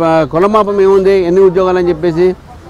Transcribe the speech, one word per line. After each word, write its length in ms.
ప-, 300
కొలమాపం 500
ఏముంది, 340
ఎన్ని 140
ఉద్యోగాలు 360
అని 120
చెప్పేసి? 460